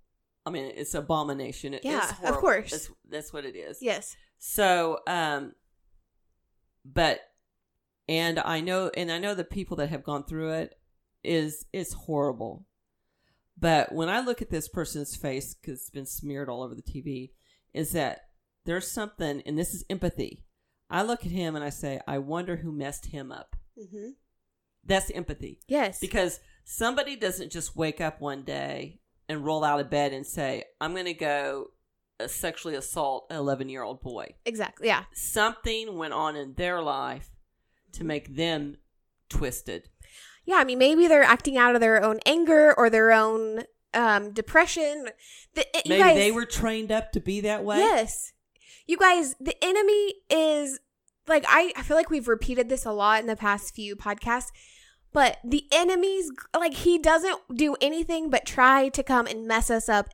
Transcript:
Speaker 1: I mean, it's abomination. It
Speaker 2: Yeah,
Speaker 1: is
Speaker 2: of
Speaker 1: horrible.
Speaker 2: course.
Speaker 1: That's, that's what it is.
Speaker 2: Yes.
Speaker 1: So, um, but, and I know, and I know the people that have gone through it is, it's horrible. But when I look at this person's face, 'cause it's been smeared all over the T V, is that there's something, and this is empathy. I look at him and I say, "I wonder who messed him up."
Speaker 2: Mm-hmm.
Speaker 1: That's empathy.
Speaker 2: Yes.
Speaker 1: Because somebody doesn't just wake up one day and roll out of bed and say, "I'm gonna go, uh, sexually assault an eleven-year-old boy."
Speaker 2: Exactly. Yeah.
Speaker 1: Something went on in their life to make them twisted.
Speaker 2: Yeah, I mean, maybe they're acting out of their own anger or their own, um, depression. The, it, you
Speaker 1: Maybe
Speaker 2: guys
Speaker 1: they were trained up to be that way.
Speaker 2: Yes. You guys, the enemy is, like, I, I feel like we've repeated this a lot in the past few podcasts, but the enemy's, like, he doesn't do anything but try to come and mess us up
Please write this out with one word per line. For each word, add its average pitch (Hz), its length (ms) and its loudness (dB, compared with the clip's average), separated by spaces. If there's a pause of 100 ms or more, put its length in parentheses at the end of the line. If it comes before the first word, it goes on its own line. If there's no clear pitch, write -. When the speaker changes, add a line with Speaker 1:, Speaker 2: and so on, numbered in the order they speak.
(460)
Speaker 1:
I - 40 -10
mean, 135 260 -8
it's 147 200 -10
abomination. 143 800 -6
It - 100 -10
Speaker 2:
Yeah, 269 200 -2
Speaker 1:
is - 60 -4
Speaker 2:
of - 60 -12
Speaker 1:
horrible. 139 240 -2
Speaker 2:
course. 208 300 0
Speaker 1:
That's, - 200 -12 (160)
that's 151 260 -14
what 143 120 -12
it 131 100 -14
is. 78 280 -16
Speaker 2:
Yes. 208 320 -6 (240)
Speaker 1:
So, 180 640 0
um, 151 480 -4 (1300)
but, 139 360 0 (880)
and 165 320 0
I 160 220 -4
know, 185 340 -2
and 175 160 -6
I 170 80 -6
know 202 160 -6
the 180 80 -6
people 185 340 -10
that 147 120 -2
have 151 140 -10
gone 143 200 -6
through 160 300 -8
it 160 220 -8 (480)
is, 156 480 -4
it's 185 220 -8
horrible. 139 720 -6 (920)
But 160 340 2
when 165 180 -4
I 220 120 -2
look 247 200 -4
at - 80 -10
this 160 200 -6
person's 147 460 -8
face, 139 380 -8
'cause - 280 -14
it's - 80 -16
been 139 160 -14
smeared 139 440 -10
all 123 140 -8
over 120 100 -12
the 120 80 -16
T - 200 -12
V, 131 320 -10 (400)
is 156 180 -6
that - 380 -6 (360)
there's 180 240 -6
something, 170 520 -6
and 151 160 -6
this 175 160 -4
is 190 160 -12
empathy. - 560 -6 (440)
I 180 120 -2
look 240 240 -4
at 170 60 -6
him 170 240 -4
and 147 100 -8
I 147 40 -8
say, 139 380 -8
"I 139 120 -6
wonder 170 380 -6
who 156 140 -8
messed 143 360 -10
him 135 260 -12
up." - 240 -14 (200)
Speaker 2:
Mm-hmm. 208 340 -16 (720)
Speaker 1:
That's 190 260 0
empathy. - 560 -10
Speaker 2:
Yes. 247 320 -2
Speaker 1:
Because 185 400 -4 (240)
somebody 262 540 -4
doesn't 185 340 -6
just - 240 -10
wake 156 240 -4
up 156 220 -6
one 139 220 -8
day 139 580 -10 (260)
and 151 180 -8
roll 156 200 -2
out 147 160 2
of 139 80 -8
bed 143 240 0
and 135 120 -12
say, 135 380 -6 (160)
"I'm 165 160 -6
gonna 180 180 -6
go, 143 580 -4 (480)
uh, - 80 -8
sexually 160 480 -8
assault 139 540 -6
an 165 60 -10
eleven-year-old 131 680 -6
boy." 120 340 -10 (100)
Speaker 2:
Exactly. 226 420 -6
Yeah. 202 160 0 (100)
Speaker 1:
Something 220 840 -4
went 160 160 -6
on 151 240 -2
in 135 160 -10
their 180 280 -4
life 135 480 -6 (640)
to 165 120 -10
make 147 320 -6
them 151 400 -4 (500)
twisted. - 600 -6 (560)
Speaker 2:
Yeah, 370 120 0
I 285 60 6
mean, 254 160 -2
maybe 311 280 8
they're 302 140 10
acting 262 380 6
out 240 160 6
of 233 60 4
their 220 220 6
own 220 220 2
anger 302 500 8
or 226 140 6
their 220 220 6
own, 220 540 2 (280)
um, 208 400 2
depression. 294 760 2 (440)
The, - 80 0 (160)
it, - 80 -2
you - 40 -2
Speaker 1:
Maybe 392 120 6
Speaker 2:
guys 349 160 10
Speaker 1:
they 202 140 6
were 233 140 -2
trained 220 460 -2
up 214 200 -2
to 214 80 0
be 196 220 -4
that 208 220 -2
way. 208 140 0
Speaker 2:
Yes. 349 560 2 (540)
You 339 100 0
guys, 359 420 4
the 269 240 -6
enemy 403 520 4 (160)
is, 302 480 2 (480)
like, 311 200 2
I, 349 280 6
I - 80 -10
feel 302 120 0
like 330 140 2
we've 285 180 -2
repeated 240 400 0
this 254 160 -2
a 226 80 -6
lot 208 300 4
in 233 60 -6
the 220 80 -2
past 208 400 -2
few 202 200 -10
podcasts, 220 520 -4 (640)
but 269 300 4
the 247 280 -2
enemy's, 359 600 2 (240)
like, 330 180 0
he 349 240 4
doesn't 320 420 4 (160)
do 285 240 2
anything 320 520 0
but - 160 0
try 269 420 6
to 269 140 -2
come 247 240 2
and 226 180 -8
mess 226 240 2
us 226 180 0
up 208 260 2